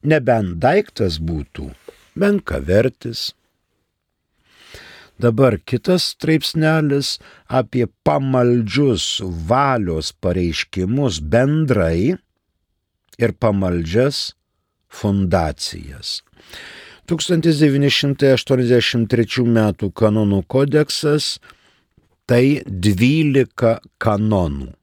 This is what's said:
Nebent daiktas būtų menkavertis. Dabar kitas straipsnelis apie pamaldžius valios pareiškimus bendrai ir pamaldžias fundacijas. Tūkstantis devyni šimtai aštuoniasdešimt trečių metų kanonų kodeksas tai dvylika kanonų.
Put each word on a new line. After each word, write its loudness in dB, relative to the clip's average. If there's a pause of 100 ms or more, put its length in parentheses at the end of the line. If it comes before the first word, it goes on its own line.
Nebent 0
daiktas 0
būtų -8 (420)
menkavertis. -2 (1800)
Dabar 2
kitas -2
straipsnelis 0 (260)
apie -2 (140)
pamaldžius 0 (200)
valios 0
pareiškimus -2
bendrai 0 (960)
ir -2
pamaldžias -2 (580)
fundacijas. -4 (840)
Tūkstantis 0
devyni 4
šimtai 2
aštuoniasdešimt 2
trečių 0
metų 0
kanonų 2
kodeksas 0 (920)
tai 2
dvylika 2 (200)
kanonų. -2 (120)